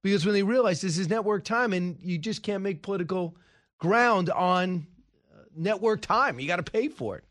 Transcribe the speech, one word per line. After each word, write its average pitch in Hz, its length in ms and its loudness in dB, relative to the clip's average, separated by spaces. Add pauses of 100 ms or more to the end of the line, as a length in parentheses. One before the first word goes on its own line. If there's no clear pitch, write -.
because 196 220 2
when 208 100 2
they 196 80 4
realized 208 400 2
this 180 140 -2
is 180 140 -2
network 208 340 0
time 233 300 0
and 180 260 -4
you 175 160 -4
just 180 260 -6
can't 202 200 -4
make 190 200 -4
political 180 540 -4 (420)
ground 202 520 4
on, 180 560 0 (460)
uh, - 100 -20 (120)
network 208 460 0
time. 214 400 0
You 139 80 -6
gotta 175 160 -2
pay 226 240 -2
for 113 280 -8
it. - 140 -18